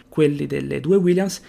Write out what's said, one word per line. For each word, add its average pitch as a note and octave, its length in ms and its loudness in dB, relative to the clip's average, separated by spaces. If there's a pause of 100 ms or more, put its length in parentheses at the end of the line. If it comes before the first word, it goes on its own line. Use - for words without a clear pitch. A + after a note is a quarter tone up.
quelli D3 380 0
delle C#3 340 -4
due E3 180 2
Williams F#3 520 0